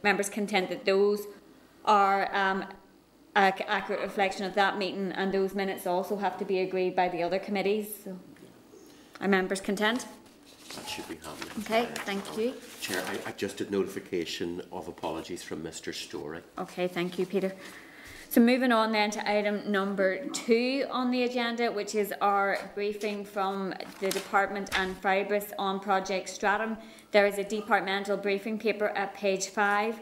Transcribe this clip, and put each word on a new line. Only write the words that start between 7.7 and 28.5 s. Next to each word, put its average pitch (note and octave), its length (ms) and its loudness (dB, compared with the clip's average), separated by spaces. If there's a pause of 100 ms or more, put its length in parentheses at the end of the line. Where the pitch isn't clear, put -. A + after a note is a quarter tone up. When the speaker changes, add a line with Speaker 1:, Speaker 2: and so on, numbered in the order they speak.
Speaker 1:
So F#3 160 -10 (1000)
are F#3+ 60 0
members F#3+ 340 2
content? G#3+ 440 0 (680)
Speaker 2:
That - 140 -10
should - 180 -8
be - 80 -10
happening. - 440 -12
Speaker 1:
Okay, A3 260 0
Speaker 2:
Chair. - 180 -8
Speaker 1:
thank G3 340 -6
you. A#3 160 0 (280)
Speaker 2:
Chair, F#2 260 -4
I, G2+ 220 -6
I - 40 -8
just G2 240 -4
did G2+ 140 -4
notification F2+ 920 -2 (100)
of F2 180 -8
apologies D#2+ 540 -8
from D#2+ 200 -8
Mister E2 300 -8
Story. D#2 480 -8 (160)
Speaker 1:
Okay, F3+ 320 -4
thank F3+ 280 -2
you, F#3 80 0
Peter. F#3+ 300 -2 (760)
So A#3+ 120 6
moving B3 320 6
on A3 180 4
then G#3 200 2
to - 200 -2
item G#3 400 0
number F#3+ 600 2
two B3 600 2
on B3+ 200 0
the B3 120 2
agenda, A#3 480 0
which G#3 240 -4
is G3+ 240 0
our G3 400 2 (160)
briefing G#3 480 -4
from G3 500 -4 (280)
the F#3+ 80 0
department G3 680 0
and F#3 240 -2
Fibrus G3+ 560 2
on G3 220 0
Project F#3+ 480 0
Stratum. G#3+ 480 0 (360)
There G3+ 140 8
is G3 120 2
a G3 80 -2
departmental G3+ 720 0
briefing G3+ 420 -2